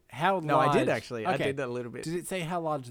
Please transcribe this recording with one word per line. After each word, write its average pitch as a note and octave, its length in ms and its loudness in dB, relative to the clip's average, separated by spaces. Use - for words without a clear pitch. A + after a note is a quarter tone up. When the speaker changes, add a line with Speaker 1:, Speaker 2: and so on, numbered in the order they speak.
Speaker 1:
How F3 300 2
Speaker 2:
No, D3+ 180 2
I C#3 160 6
did - 140 4
Speaker 1:
large C3 100 2
Speaker 2:
actually. A2+ 300 -4
I - 80 2
Speaker 1:
Okay. - 80 0
Speaker 2:
did C3+ 140 0
that C3+ 100 -2
a A#2+ 40 -4
little A#2+ 200 -4
bit. B2 120 -10
Speaker 1:
Does D#3+ 120 -4
it F3 120 -6
say F#3 120 -4
how E3+ 220 -4
large D3+ 300 -2